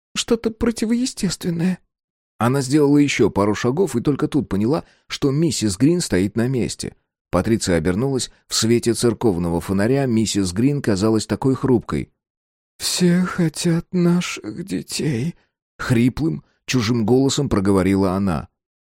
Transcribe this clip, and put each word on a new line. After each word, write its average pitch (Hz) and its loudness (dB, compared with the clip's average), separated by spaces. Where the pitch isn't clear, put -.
что-то - -2
противоестественное». 214 -2
Она 127 0
сделала 143 4
еще 135 2
пару 101 0
шагов 139 -2
и 117 0
только 143 0
тут 139 -2
поняла, 113 -2
что - -2
миссис 131 -2
Грин 170 4
стоит 101 -2
на 113 0
месте. 127 -6
Патриция 92 0
обернулась. 104 -2
В - -8
свете 113 2
церковного 87 0
фонаря 110 0
миссис 101 0
Грин 135 0
казалась 110 0
такой 131 0
хрупкой. 107 -2
«Все 180 0
хотят 170 -2
наших 175 -2
детей», 170 -4
хриплым, 131 0
чужим 117 -2
голосом 131 2
проговорила 98 2
она. 92 -2